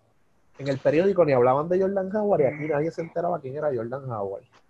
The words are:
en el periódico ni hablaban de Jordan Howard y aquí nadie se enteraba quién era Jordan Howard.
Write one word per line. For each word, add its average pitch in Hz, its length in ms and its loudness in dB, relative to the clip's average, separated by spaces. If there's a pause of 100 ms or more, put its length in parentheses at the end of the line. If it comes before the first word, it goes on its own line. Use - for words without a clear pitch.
(580)
en 135 120 -8
el 135 100 -2
periódico 175 460 4
ni 147 80 4
hablaban 131 340 4
de 180 140 2
Jordan 190 340 -2
Howard 208 260 2
y 139 40 4
aquí 147 240 -2
nadie 156 220 0
se 170 100 -10
enteraba 170 400 -4
quién 135 160 -10
era 151 180 -2
Jordan 123 340 -8
Howard. 101 360 -8 (240)